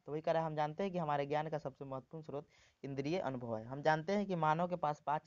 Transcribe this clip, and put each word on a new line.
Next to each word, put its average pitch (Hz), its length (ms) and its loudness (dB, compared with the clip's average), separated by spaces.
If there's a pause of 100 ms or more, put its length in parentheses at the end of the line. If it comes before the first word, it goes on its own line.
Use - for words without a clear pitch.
तो 139 60 -10
वही 156 100 -2
कह 165 100 2
रहा 160 100 2
है, 165 60 0
हम 156 80 -4
जानते 151 280 0
हैं 196 80 0
कि 175 60 -4
हमारे 147 280 2
ज्ञान 151 240 0
का 151 80 -2
सबसे 143 280 -8
महत्वपूर्ण 135 380 -8
स्रोत 147 240 -8 (360)
इंद्रिय 139 360 -2
अनुभव 123 380 -2
है। 110 80 -8
हम 135 160 -8
जानते 156 320 4
हैं 202 120 2
कि 190 100 -2
मानव 160 320 4
के 175 80 -2
पास 151 300 -2
पांच 151 220 0